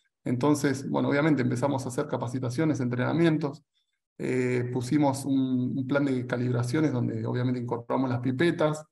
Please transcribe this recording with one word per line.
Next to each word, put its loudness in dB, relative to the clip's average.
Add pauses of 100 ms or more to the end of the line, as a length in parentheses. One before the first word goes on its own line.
(260)
Entonces, 0
bueno, 0
obviamente 2
empezamos 0
a -6
hacer -4
capacitaciones, -2
entrenamientos, 2 (540)
eh, 0
pusimos 0
un, 0
un -4
plan 2
de 0
calibraciones 0
donde -2
obviamente -2
incorporamos -2
las -2
pipetas 0